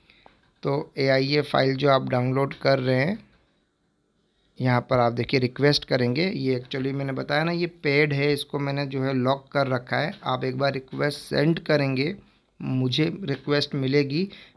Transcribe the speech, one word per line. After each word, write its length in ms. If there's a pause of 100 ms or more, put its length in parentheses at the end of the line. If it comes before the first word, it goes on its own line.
(640)
तो 340
एआईए 460
फाइल 320
जो 140
आप 200
डाउनलोड 460
कर 240
रहे 180
हैं, 200 (1400)
यहाँ 220
पर 180
आप 140
देखिए 260
रिक्वेस्ट 460
करेंगे। 440
ये 300
actually 340
मैंने 200
बताया 300
ना, 80
ये 160
पेड 460
है, 200
इसको 260
मैंने 280
जो 160
है 120
लॉक 360
कर 160
रखा 320
है। 140 (120)
आप 180
एक 140
बार 160
रिक्वेस्ट 460
सेंड 420
करेंगे, 540 (440)
मुझे 520 (120)
रिक्वेस्ट 520
मिलेगी, 520 (300)